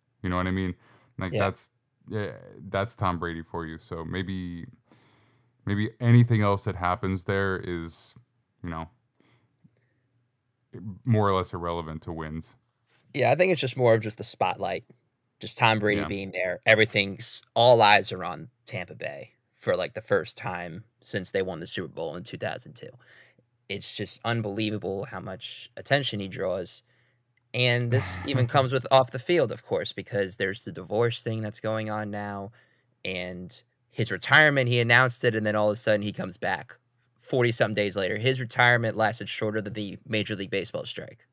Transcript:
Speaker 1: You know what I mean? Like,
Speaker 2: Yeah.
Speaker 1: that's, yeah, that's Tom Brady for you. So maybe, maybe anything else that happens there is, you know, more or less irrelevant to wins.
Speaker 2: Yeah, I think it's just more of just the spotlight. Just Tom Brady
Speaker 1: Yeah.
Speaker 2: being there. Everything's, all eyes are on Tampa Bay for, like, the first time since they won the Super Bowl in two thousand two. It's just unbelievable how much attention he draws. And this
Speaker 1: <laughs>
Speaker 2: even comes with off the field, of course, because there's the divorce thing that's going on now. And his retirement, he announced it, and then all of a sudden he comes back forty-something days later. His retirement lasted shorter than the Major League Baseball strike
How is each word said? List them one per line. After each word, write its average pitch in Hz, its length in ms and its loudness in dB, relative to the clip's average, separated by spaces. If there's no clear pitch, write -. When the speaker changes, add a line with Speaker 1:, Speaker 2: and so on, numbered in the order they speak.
Speaker 1:
You 92 80 -4
know 90 60 -2
what 90 100 0
I 92 40 0
mean? 92 240 -2
Like, 92 140 -6
Speaker 2:
Yeah. 98 180 0
Speaker 1:
that's, - 200 -14
yeah, 104 240 -6
that's 98 280 -2
Tom 90 220 0
Brady 82 240 -6
for 82 240 -8
you. 78 120 -10
So 82 260 -10
maybe, 87 600 -6
maybe 101 240 0
anything 120 420 8
else 101 220 2
that 92 120 -4
happens 90 480 -2
there 98 340 0
is, 85 560 -8
you 87 80 -8
know, 82 180 -8
more 107 240 6
or 98 60 4
less 92 180 0
irrelevant 85 500 -6
to 87 100 -10
wins. 80 440 -10
Speaker 2:
Yeah, 120 200 4
I - 20 8
think 180 180 4
it's 147 80 2
just 127 160 -2
more 120 180 8
of 110 80 2
just 107 160 -8
the 101 60 -8
spotlight. 92 600 -2
Just - 180 -10
Tom 110 200 4
Brady 101 260 0
Speaker 1:
Yeah. - 0 -
Speaker 2:
being 98 280 -8
there. 92 340 -4
Everything's, 107 760 2
all 117 280 8
eyes 101 300 6
are 92 120 -8
on 82 260 -8
Tampa - 280 -10
Bay - 380 -12
for, 90 200 0
like, 90 180 -6
the 90 60 -8
first - 360 0
time 87 480 -8
since 95 280 -6
they 95 120 0
won 90 180 -6
the 87 60 -10
Super 87 220 -8
Bowl 80 280 -8
in 90 60 -10
two - 140 -14
thousand - 380 -10
two. - 160 -16
It's 98 280 -8
just - 280 -8
unbelievable 104 840 -4
how 95 140 -12
much - 560 -14
attention 131 440 -2
he 95 80 -6
draws. 92 540 -6
And 120 380 2
this - 280 0
Speaker 1:
<laughs> - 40 -10
Speaker 2:
even 135 240 0
comes 131 240 2
with - 200 -2
off 131 200 6
the 131 80 -8
field, 143 320 2
of - 120 -12
course, 85 280 -2
because 95 440 -4
there's 98 280 -2
the 98 80 -10
divorce 107 500 -2
thing 110 200 -4
that's 104 180 -8
going 110 300 -4
on 107 200 -6
now. 104 420 -8
And 90 580 -8
his - 220 -4
retirement, 139 560 6
he 123 120 4
announced 123 440 4
it, 113 120 4
and 107 100 0
then 104 100 0
all 107 140 4
of 104 40 0
a 104 60 -8
sudden 107 220 2
he 104 100 -4
comes 92 260 -10
back - 380 -6
forty-something 117 580 0
days 101 200 0
later. 98 220 -2
His 127 220 0
retirement 120 560 2
lasted 107 340 0
shorter 107 320 -2
than 98 120 -8
the 101 320 -8
Major 107 300 -2
League 95 140 -8
Baseball 87 360 -4
strike - 460 -14